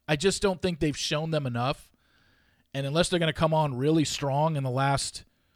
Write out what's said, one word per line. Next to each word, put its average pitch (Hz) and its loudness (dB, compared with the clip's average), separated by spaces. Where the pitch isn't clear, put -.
I 151 2
just 185 0
don't 196 0
think 175 -2
they've 151 0
shown 160 -4
them 151 0
enough. 120 -4
And 139 -4
unless 156 2
they're 180 2
gonna 160 2
come 160 0
on 151 0
really 151 4
strong 147 0
in 135 -2
the 131 -2
last 135 -2